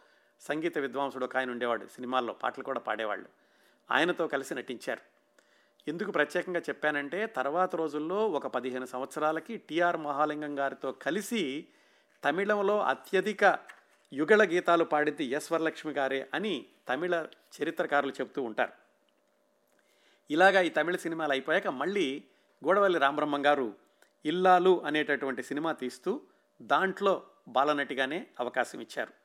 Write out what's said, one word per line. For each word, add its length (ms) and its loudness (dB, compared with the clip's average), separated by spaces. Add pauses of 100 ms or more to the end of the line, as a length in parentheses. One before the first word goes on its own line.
(400)
సంగీత 380 -4
విద్వాంసుడు 460 -4
ఒక 120 -4
ఆయన 140 -2
ఉండేవాడు, 360 -2
సినిమాల్లో 460 -4
పాటలు 320 -6
కూడా 160 -6
పాడేవాళ్ళు, 480 -4 (640)
ఆయనతో 360 2
కలిసి 280 -4
నటించారు. 460 -8 (880)
ఎందుకు 220 -4
ప్రత్యేకంగా 500 0
చెప్పానంటే, 680 -4
తర్వాత 500 -2
రోజుల్లో 520 -2
ఒక 180 -2
పదిహేను 400 -4
సంవత్సరాలకి 680 -4
టిఆర్ 400 0
మహాలింగం 640 -2
గారితో 340 -2
కలిసి 760 -4 (580)
తమిళంలో 580 2
అత్యధిక 760 2 (540)
యుగళ 380 4
గీతాలు 340 4
పాడింది 400 0
ఎస్ 280 -4
వరలక్ష్మి 400 -2
గారే 420 -2
అని 320 -4 (220)
తమిళ 380 -2 (360)
చరిత్రకారులు 500 0
చెప్తూ 300 -6
ఉంటారు. 300 -2 (1600)
ఇలాగా 300 6
ఈ 80 2
తమిళ 280 0
సినిమాలు 360 -4
అయిపోయాక 340 0
మళ్ళీ 580 -2 (420)
గూడవల్లి 320 4
రామబ్రహ్మం 480 2
గారు 280 4 (500)
ఇల్లాలు 600 6
అనేటటువంటి 580 -2
సినిమా 300 -4
తీస్తూ 480 -6 (420)
దాంట్లో 600 2 (260)
బాలనటిగానే 800 0 (140)
అవకాశం 400 -2
ఇచ్చారు. 320 -8 (120)